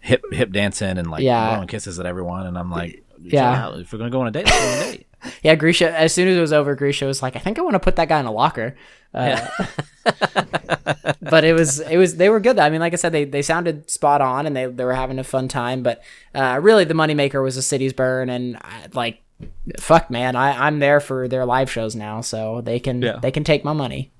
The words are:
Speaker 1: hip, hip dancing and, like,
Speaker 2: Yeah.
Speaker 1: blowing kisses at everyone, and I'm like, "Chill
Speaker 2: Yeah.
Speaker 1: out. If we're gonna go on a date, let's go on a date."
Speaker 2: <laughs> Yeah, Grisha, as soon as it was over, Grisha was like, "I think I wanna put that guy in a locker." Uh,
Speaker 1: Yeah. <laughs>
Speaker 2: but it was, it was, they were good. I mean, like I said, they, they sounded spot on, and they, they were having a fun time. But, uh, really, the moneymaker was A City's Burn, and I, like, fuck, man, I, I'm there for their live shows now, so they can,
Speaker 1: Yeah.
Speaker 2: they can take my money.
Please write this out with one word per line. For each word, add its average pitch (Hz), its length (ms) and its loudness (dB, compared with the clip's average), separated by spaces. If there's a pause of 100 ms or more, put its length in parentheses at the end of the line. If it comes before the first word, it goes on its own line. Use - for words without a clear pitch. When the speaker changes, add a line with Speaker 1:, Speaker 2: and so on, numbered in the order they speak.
Speaker 1:
hip, - 300 0
hip 110 200 -2
dancing 98 480 -2
and, 85 100 -4
like, 80 140 -4
Speaker 2:
Yeah. 117 320 2
Speaker 1:
blowing 95 120 -6
kisses 95 320 -10
at 90 60 -8
everyone, 90 400 -6
and 90 140 -6
I'm 87 100 -6
like, 85 340 -8 (180)
"Chill 87 120 -18
Speaker 2:
Yeah. 127 320 2
Speaker 1:
out. 78 140 -10
If 87 120 -16
we're 110 60 -10
gonna 117 140 -6
go 131 100 0
on 120 60 -2
a 113 40 -4
date, 165 140 -4
let's 214 140 4
go - 80 0
on - 100 -2
a - 140 -6
date." - 200 -18
Speaker 2:
<laughs> - 40 -20 (280)
Yeah, 160 120 6
Grisha, 165 440 2
as 160 140 4
soon 180 160 4
as 185 80 4
it - 20 2
was 156 140 2
over, 143 220 2
Grisha 139 300 -2
was 135 180 -4
like, 127 120 -6
"I - 40 -8
think 208 200 -4
I - 20 0
wanna 285 180 2
put 180 180 4
that 165 100 2
guy 156 140 2
in 131 40 -2
a 117 60 -4
locker." 123 460 -2 (360)
Uh, 127 340 -2 (580)
Speaker 1:
Yeah. - 400 -2
<laughs> - 760 -4
Speaker 2:
but 156 220 4
it 165 100 4
was, 151 280 2
it 160 160 0
was, 175 200 4
they 180 120 6
were 220 100 4
good. 226 200 2
I 151 100 6
mean, 160 100 0
like 170 140 0
I - 20 -4
said, 170 160 -2
they, 147 140 0
they 143 160 -4
sounded 160 480 -2
spot 143 320 2
on, 131 240 0
and 147 100 -2
they, 131 120 -2
they 127 180 -6
were 127 80 0
having 131 260 -4
a 131 40 -6
fun 131 240 -4
time. 127 360 -4
But, 120 180 -2 (320)
uh, 131 280 0
really, 208 240 8
the 160 80 -2
moneymaker 147 500 2
was 131 140 -2
A 131 40 -4
City's 131 320 -2
Burn, 127 360 0
and 123 280 -6
I, 104 360 -18
like, 117 280 -6 (580)
fuck, - 300 4
man, 123 280 -2
I, 135 300 2
I'm 151 120 0
there 143 200 6
for 131 280 -4
their 127 180 0
live 127 260 2
shows 113 240 -4
now, 107 260 -8
so 110 400 -6
they 117 180 -4
can, 123 220 -4
Speaker 1:
Yeah. 113 200 -2
Speaker 2:
they 131 100 0
can 156 120 -2
take 151 220 0
my 147 80 -2
money. 139 460 -6